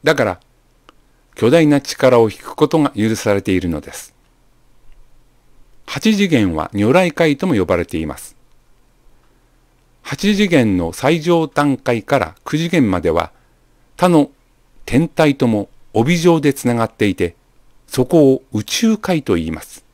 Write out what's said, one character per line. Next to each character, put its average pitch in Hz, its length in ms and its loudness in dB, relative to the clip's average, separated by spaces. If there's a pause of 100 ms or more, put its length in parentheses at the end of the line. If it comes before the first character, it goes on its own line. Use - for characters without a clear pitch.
だ 156 100 2
か 135 100 0
ら、 92 160 -4 (920)
巨 113 160 2
大 160 160 4
な 143 140 4
力 123 400 2
を 110 100 2
引 - 80 -18
く - 160 -18
こ 151 140 0
と 165 100 -2
が 143 120 0
許 110 260 -2
さ 104 180 -2
れ 98 80 -2
て 101 100 -2
い 90 80 2
る 92 80 -4
の 76 120 -6
で - 120 -20
す。 - 220 -20 (1700)
八 220 280 -2
次 196 140 0
元 107 260 0
は 78 180 -6
如 110 200 0
来 180 200 2
界 156 240 0
と 190 100 -6
も 180 80 0
呼 95 100 0
ば 87 120 0
れ 87 100 -4
て 85 120 -8
い 80 80 -6
ま 67 120 -12
す。 - 180 -20 (1700)
八 202 340 -2
次 202 120 0
元 117 280 2
の 87 160 -4
最 156 280 0
上 165 280 0
段 147 280 0
階 120 260 -4
か 139 160 -2
ら 85 160 -4 (100)
九 151 140 -6
次 165 100 -4
元 151 220 2
ま 90 100 -2
で 85 100 -2
は、 82 220 -2 (640)
他 180 120 2
の 156 220 2 (560)
天 151 220 0
体 147 280 0
と 123 120 0
も 107 200 -2 (240)
帯 135 240 0
状 165 240 2
で 139 140 0
つ - 120 -8
な 120 80 0
が 117 100 0
っ - 80 -6
て 107 160 -2
い 92 60 -2
て、 85 220 -4 (520)
そ 127 180 -2
こ 147 260 4
を 131 100 -2 (100)
宇 107 120 -4
宙 220 320 -2
海 180 260 -4
と 101 120 -2
言 82 120 -2
い 82 40 -6
ま 80 120 -8
す。 - 320 -20